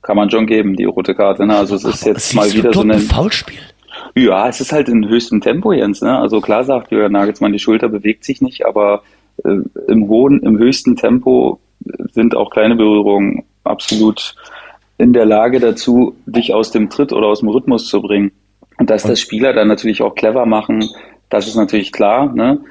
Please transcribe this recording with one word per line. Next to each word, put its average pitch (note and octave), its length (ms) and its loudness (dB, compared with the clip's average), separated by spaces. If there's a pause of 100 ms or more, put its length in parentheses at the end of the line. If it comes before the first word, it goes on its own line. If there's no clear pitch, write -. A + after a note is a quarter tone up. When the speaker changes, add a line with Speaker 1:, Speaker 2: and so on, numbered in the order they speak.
Speaker 1:
kann G#2 160 -2
man G#2 140 0
schon A2+ 160 0
geben, G#2 300 0
die G2 80 -2
rote F#2+ 300 -2
Karte, G2 300 0
ne? G#2 140 2
Also G2+ 160 0
es F#2+ 100 -4
ist A2+ 200 -4
Speaker 2:
Aber G#2 80 2
Speaker 1:
jetzt - 180 -6
Speaker 2:
siehst B2 60 0
Speaker 1:
mal G#2 120 2
Speaker 2:
du G2+ 60 -2
Speaker 1:
wieder A2 180 2
so G2+ 100 2
Speaker 2:
dort G#2+ 40 2
ein G#2+ 60 2
Speaker 1:
ein G#2+ 80 2
Speaker 2:
Foulspiel? - 580 -2 (580)
Speaker 1:
Ja, A2 320 4
es B2 140 -6
ist B2+ 100 -10
halt C#3+ 160 0
in A2 200 2
höchstem A#2 340 0
Tempo, F#3 320 0
Jens, G#2 260 -2
ne? B2+ 180 0
Also A2 220 0
klar A2 240 0
sagt C3 260 -2
Julian G#2+ 220 0
Nagelsmann, G2+ 400 0
die G#2 60 -2
Schulter A2+ 320 0
bewegt G#2+ 340 -4
sich - 160 -6
nicht, B2+ 240 -2
aber, G#2 380 0 (420)
äh, G2+ 120 0 (320)
im G#2+ 200 2
hohen, C3 340 4
im A2 160 2
höchsten B2 380 2
Tempo B2+ 640 0 (520)
sind A2+ 220 2
auch G#2 160 -2
kleine A2+ 260 2
Berührungen G2+ 680 0 (200)
absolut - 720 -2 (640)
in A#2+ 140 4
der A#2+ 140 4
Lage A2+ 340 2
dazu, A#2+ 540 0 (120)
dich A#2 280 -2
aus A2 160 0
dem G#2+ 200 0
Tritt C#3 220 -2
oder A2 160 0
aus G#2 120 0
dem A2 80 -2
Rhythmus A#2+ 400 -2
zu G2 140 -2
bringen. G2+ 300 -2 (460)
Und A2+ 120 0
dass G#2+ 140 0
Speaker 2:
Und - 60 0
Speaker 1:
das A2+ 100 0
Spieler A#2+ 320 -2
dann A2 160 2
natürlich G#2+ 340 -2
auch G#2+ 120 -2
clever A#2 320 0
machen, G#2+ 380 0 (440)
das G2+ 180 -2
ist A2 80 -8
natürlich G#2 380 -2
klar, A#2+ 400 0
ne? A#2+ 260 0 (120)